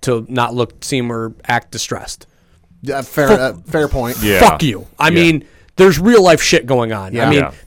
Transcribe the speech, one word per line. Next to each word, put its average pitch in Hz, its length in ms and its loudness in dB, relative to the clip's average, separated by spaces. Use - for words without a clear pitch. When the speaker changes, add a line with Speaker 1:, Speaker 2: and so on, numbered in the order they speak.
Speaker 1:
to 117 260 -4
not 120 260 -4
look, 123 300 -6
seem 123 260 -4
or 113 240 -8
act 120 240 -4
distressed. - 560 -12
Speaker 2:
Yeah, 135 200 -6
fair, 139 260 -2
Speaker 1:
Fuck. 131 120 4
Speaker 2:
uh, 127 120 -2
fair 151 220 -2
point. 123 340 -6
Speaker 3:
Yeah. 101 180 2
Speaker 1:
Fuck - 220 4
you. 113 240 -4
I 147 100 0
Speaker 3:
Yeah. 170 60 0
Speaker 1:
mean, 165 300 2
there's 185 220 6
real 214 240 6
life 170 200 4
shit - 240 0
going 120 260 -2
on. 98 220 -10
Speaker 2:
Yeah. 117 120 -2
Speaker 1:
I 117 40 2
mean, 143 100 2
Speaker 3:
Yeah. 69 120 -4